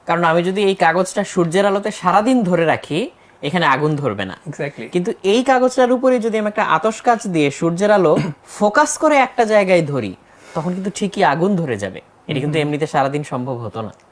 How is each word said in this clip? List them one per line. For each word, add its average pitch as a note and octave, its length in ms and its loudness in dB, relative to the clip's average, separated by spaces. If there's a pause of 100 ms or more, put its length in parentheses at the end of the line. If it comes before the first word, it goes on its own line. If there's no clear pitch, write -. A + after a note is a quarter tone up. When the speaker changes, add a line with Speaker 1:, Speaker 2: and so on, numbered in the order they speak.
Speaker 1:
কারণ E3+ 180 0
আমি E3+ 200 4
যদি F#3+ 200 -2
এই G3 120 2
কাগজটা F#3 480 0
সূর্যের F3+ 420 0
আলোতে G3+ 260 0
সারাদিন G#3+ 520 2
ধরে E3+ 220 2
রাখি, D#3 440 -2 (320)
এখানে E3 240 0
আগুন D3 300 2
ধরবে G#2+ 300 -2
না। F#2 120 -8 (120)
Speaker 2:
Exactly। C#3+ 420 -10
Speaker 1:
কিন্তু F3+ 220 -2 (100)
এই G#3+ 200 2
কাগজটার B3+ 480 2
উপরে B3+ 280 2
যদি A3 180 -2
আমি G#3+ 100 -2
একটা G#3+ 160 -2
আতশ F#3 380 0
কাচ A3+ 260 0
দিয়ে D#3 240 2
সূর্যের E3+ 400 0
আলো F#3 260 4 (160)
<coughs> - 260 -20
ফোকাস B3 380 2
করে D#4 180 2
একটা B3 300 2
জায়গায় G3 360 4
ধরি, C3 340 -4 (380)
তখন E3+ 200 -4
কিন্তু F#3+ 220 -6
ঠিকই G3 280 -4
আগুন E3 320 0
ধরে D3 220 -2
যাবে। G2 240 -8 (260)
এটা D3+ 120 -4
কিন্তু D#3 200 -2
Speaker 2:
হুম। D3 80 0
Speaker 1:
এমনিতে D3 200 -4
সারাদিন C#3+ 360 -2
সম্ভব B2+ 340 -6
হতো A2+ 240 -10
না। G#2 120 -10 (180)